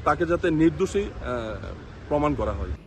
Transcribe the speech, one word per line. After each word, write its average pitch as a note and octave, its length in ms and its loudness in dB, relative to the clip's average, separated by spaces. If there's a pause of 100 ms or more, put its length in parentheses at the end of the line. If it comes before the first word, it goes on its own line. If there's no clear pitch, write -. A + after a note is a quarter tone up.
তাকে D3+ 220 2
যাতে E3+ 240 2
নির্দোষী, E3 520 4
আহ, A#2+ 540 -6 (520)
প্রমাণ D3 260 2
করা G#2+ 180 0
হয়। F#2+ 160 -4 (180)